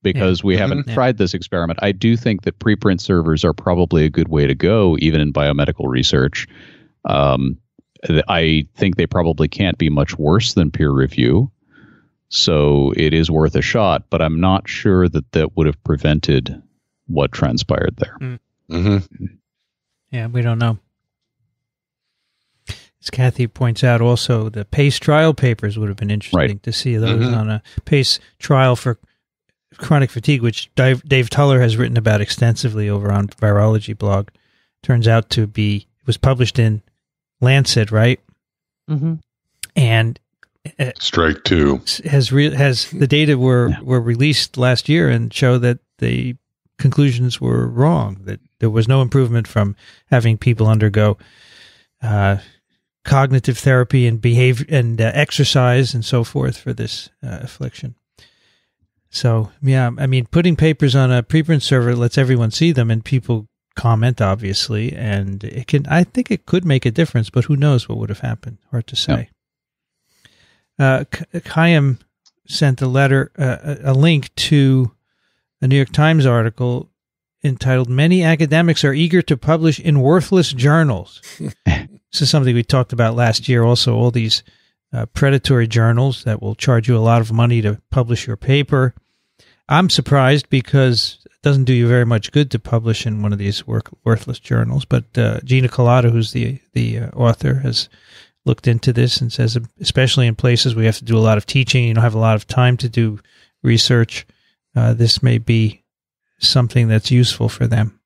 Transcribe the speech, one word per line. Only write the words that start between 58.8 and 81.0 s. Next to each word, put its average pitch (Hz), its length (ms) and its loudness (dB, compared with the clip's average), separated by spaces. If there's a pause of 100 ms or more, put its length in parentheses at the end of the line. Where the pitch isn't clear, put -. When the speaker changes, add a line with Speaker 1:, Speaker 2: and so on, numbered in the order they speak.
Speaker 2:
So, 113 400 -2 (100)
yeah, 131 380 2
I 139 80 -2
mean, 131 200 0
putting 170 300 2
papers 147 380 2
on 131 180 4
a 123 100 2
preprint 156 400 0
server 120 340 2
lets 120 200 0
everyone 123 360 2
see 165 200 2
them 117 180 0
and 113 140 -2
people 120 440 -4 (260)
comment, 117 480 0
obviously, 104 720 -4
and 101 500 -6
it - 220 -12
can, 139 220 0
I 165 160 2
think - 260 -6
it - 160 -6
could 180 180 -2
make 135 220 0
a 120 60 2
difference, 123 360 -2
but 123 180 0
who 147 100 0
knows 139 320 0
what 113 100 -8
would 107 100 -8
have 104 120 -8
happened? 113 380 -10 (120)
Hard 117 160 -6
to 127 100 -12
say. 117 320 -2 (1500)
Speaker 1:
Yeah. 143 80 2
Speaker 2:
Uh, 131 240 2
K-, - 300 -12 (100)
Chaim 160 480 2 (480)
sent 135 340 -2
a 135 60 -2
letter, 135 520 2
uh, 139 460 -4
a, 135 80 2
a - 20 2
link 147 420 2
to 131 560 2 (680)
a 131 80 -2
New 139 80 4
York 135 160 0
Times 156 340 4
article 120 600 -2 (560)
entitled, 127 460 0
"Many 165 340 4
Academics 160 600 2
Are 139 100 4
Eager 165 280 2
to 147 140 0
Publish 160 420 0
in 147 220 2
Worthless 170 520 2
Journals." 139 680 0 (180)